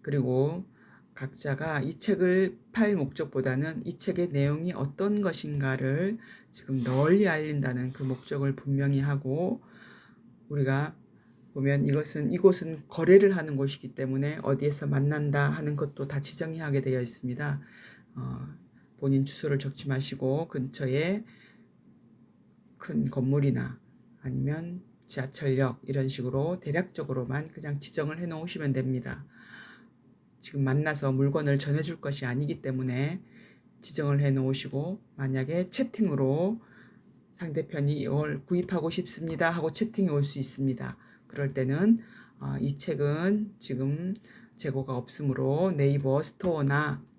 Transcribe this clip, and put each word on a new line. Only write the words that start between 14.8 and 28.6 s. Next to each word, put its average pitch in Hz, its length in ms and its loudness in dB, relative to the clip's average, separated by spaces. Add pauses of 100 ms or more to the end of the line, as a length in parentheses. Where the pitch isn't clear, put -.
만난다 143 640 2
하는 151 280 -2
것도 143 300 -4
다 143 120 -4
지정이 160 400 -6
하게 139 220 0
되어 127 200 0
있습니다. 127 600 -4 (540)
어, 127 320 -8 (500)
본인 135 260 2
주소를 139 340 -2
적지 139 300 -6
마시고 135 640 -2
근처에 151 720 -2 (1500)
큰 147 320 -2
건물이나 127 720 0 (420)
아니면 151 640 -4 (240)
지하철역 135 800 -2
이런 135 240 -2
식으로 135 500 -2
대략적으로만 147 880 -4
그냥 147 340 -8
지정을 156 400 -4
해 180 60 -4
놓으시면 160 480 -4